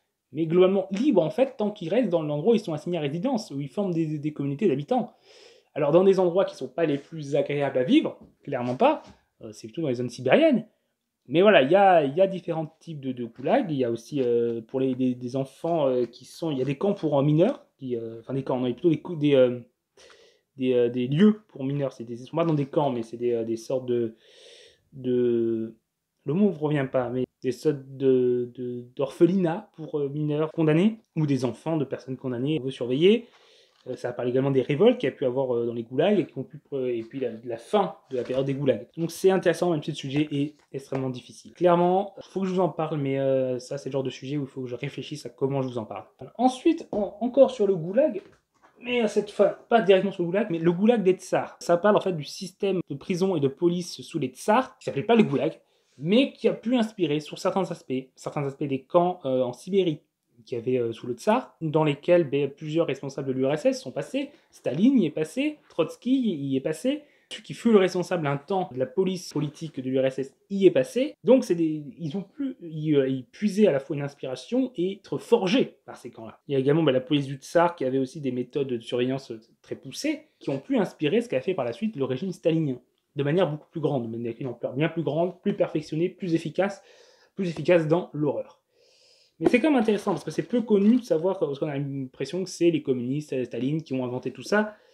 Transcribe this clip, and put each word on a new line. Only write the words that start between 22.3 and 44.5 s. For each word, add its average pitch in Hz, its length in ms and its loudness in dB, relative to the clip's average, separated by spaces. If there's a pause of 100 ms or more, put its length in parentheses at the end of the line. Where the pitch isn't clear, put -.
pas 165 80 2
dans 165 80 2
des 143 140 0
camps, 143 240 0
mais 120 100 -4
c'est 113 160 -10
des, 120 160 0
euh, 113 100 -2
des 113 140 -4
sortes 127 300 -6
de, 120 280 -2 (800)
de, 117 840 -2 (500)
le 143 80 -4
mot 202 180 4
ne 165 40 -8
revient 147 340 0
pas, 123 200 -2
mais 127 160 -2 (160)
des 131 100 -2
sortes 135 460 -4
de, 123 560 2
de, 123 320 -10 (100)
d'orphelinats 170 800 2
pour, 156 240 -6
euh, 139 100 -2
mineurs 151 420 -2
condamnés, 170 480 2 (160)
ou 156 100 2
des 135 180 2
enfants 131 320 -4
de 147 100 0
personnes 131 320 -10
condamnées, 131 440 -4
on 127 40 -10
veut 135 60 -4
surveiller. 156 540 4 (640)
Euh, 127 80 -8
ça 123 180 -6
parle 123 160 -2
également 131 200 2
des 131 140 2
révoltes 202 340 4
qu'il 143 100 -2
y 127 60 -2
a - 20 -18
pu 139 100 -4
avoir, 127 300 0
euh, 117 120 -2
dans 117 60 -4
les 117 100 -6
goulags, 151 340 0
et, 156 80 0
qui - 140 -18
ont 131 40 -8
pu, - 160 -16 (140)
euh, 131 140 -4
et 117 160 -4
puis 135 160 -14
la, 123 100 -4 (140)
la 117 140 -8
fin - 360 -2 (160)
de 131 80 -6
la 117 60 -4
période 131 240 -2
des 139 80 -2
goulags. 131 320 0 (100)
Donc 165 140 -4
c'est - 180 2
intéressant, 175 400 2
même 151 140 0
si 165 80 -6
le 147 40 -8
sujet 147 360 -2
est 147 240 -4 (160)
extrêmement 135 400 -6
difficile. - 420 -16
Clairement, 180 640 2
il - 60 -18
faut - 180 -8
que 196 60 -2
je 185 60 -4
vous 185 80 0
en 175 80 0
parle, 156 280 -6
mais, 135 220 -2
euh, 131 400 0
ça 143 180 -10
c'est 139 120 -10
le 135 40 -8
genre 139 80 -2
de 131 80 -6
sujet 131 280 -8
où 147 40 -2
il 131 60 -6
faut 131 160 -12